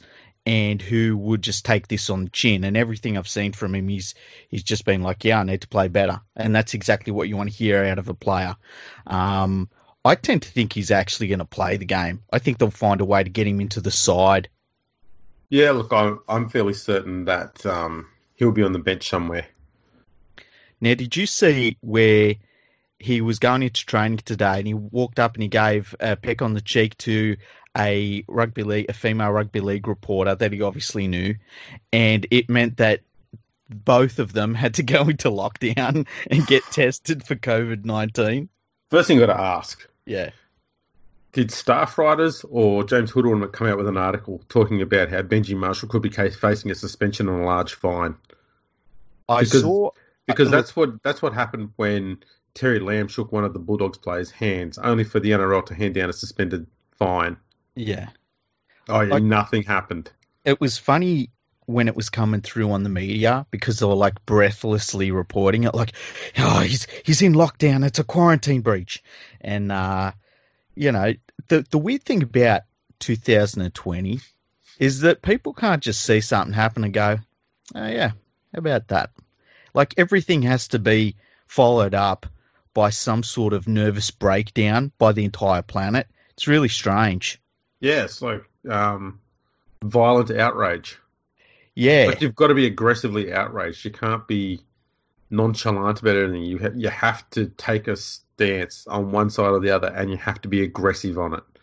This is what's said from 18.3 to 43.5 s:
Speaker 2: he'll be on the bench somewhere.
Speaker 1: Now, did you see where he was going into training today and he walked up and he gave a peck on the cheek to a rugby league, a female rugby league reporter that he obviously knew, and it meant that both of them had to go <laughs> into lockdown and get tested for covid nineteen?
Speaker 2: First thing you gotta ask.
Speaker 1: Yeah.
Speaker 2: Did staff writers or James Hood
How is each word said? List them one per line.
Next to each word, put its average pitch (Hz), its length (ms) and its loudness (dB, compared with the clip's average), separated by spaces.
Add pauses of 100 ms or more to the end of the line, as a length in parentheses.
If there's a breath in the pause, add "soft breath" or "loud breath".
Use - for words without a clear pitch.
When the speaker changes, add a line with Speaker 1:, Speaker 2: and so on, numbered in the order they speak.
Speaker 2:
he'll 120 160 4
be 107 120 2
on 95 100 2
the 87 60 -2
bench 92 300 -4
somewhere. 85 380 -4 (1300 soft breath)
Speaker 1:
Now, 117 120 4
did 123 220 -4
you 190 100 -2
see 131 560 2
where 107 540 4 (640)
he 120 220 -2
was 113 180 -2
going 127 240 2
into 120 220 -6
training 110 340 0
today 98 400 -2
and 101 80 -6
he 107 60 -4
walked 113 460 -4
up 117 160 0
and 113 80 -6
he 101 60 -4
gave 107 500 0
a 107 160 -2
peck 117 260 -6
on 113 120 -2
the 107 80 -4
cheek 110 380 0
to 107 380 -2 (400 soft breath)
a 101 500 -2
rugby 117 360 -2
league, 104 260 -2
a 110 40 -6
female 110 380 -2
rugby 107 300 -2
league 101 260 -4
reporter 98 480 -2
that 104 160 0
he 101 100 -6
obviously 101 460 -4
knew, 92 280 -2 (580 loud breath)
and 110 360 4
it 120 200 2
meant 120 280 0
that 110 240 2 (680)
both 123 500 2
of 101 140 -4
them 107 200 0
had 113 220 -2
to 160 80 0
go 143 180 2
<laughs> 143 80 2
into - 200 0
lockdown 117 800 -2 (220 loud breath)
and 139 180 2
get 135 160 6
tested 139 600 -2
for 147 120 -6
covid 113 500 -2
nineteen? 110 640 -2 (400)
Speaker 2:
First 160 180 4
thing 147 120 6
you 117 60 8
gotta 95 140 4
ask. 92 480 -6 (180)
Speaker 1:
Yeah. 92 260 -6 (1000)
Speaker 2:
Did 117 180 0
staff 135 480 0
writers 156 500 2
or 101 340 2
James 113 280 0
Hood 110 400 0